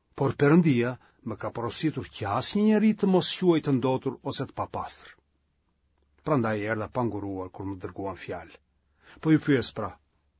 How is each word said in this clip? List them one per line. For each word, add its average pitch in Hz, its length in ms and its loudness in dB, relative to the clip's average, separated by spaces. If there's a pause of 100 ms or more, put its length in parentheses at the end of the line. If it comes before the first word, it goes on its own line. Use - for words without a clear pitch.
(180)
Por 135 160 0
Perëndia 143 640 4 (280)
më 107 120 -6
ka 110 120 -8
porositur 120 600 -6
që - 160 -10 (120)
asnjë 208 260 2
njeri 214 300 4
të 208 140 -2
mos 185 300 2
quhej 170 260 4
të 147 100 0
ndotur 127 500 -2
ose 139 220 -6
të - 80 -18
papastër." - 560 -8 (1160)
Prandaj 113 340 2
erdha 107 300 -4
pa 127 140 -4
nguruar 98 460 -6
kur - 160 -14
më 98 160 -10
dërguan 95 360 -10
fjalë. 85 420 -12 (600)
Po 160 120 2
ju 151 80 6
pyes 135 320 2
pra: 101 180 -8 (500)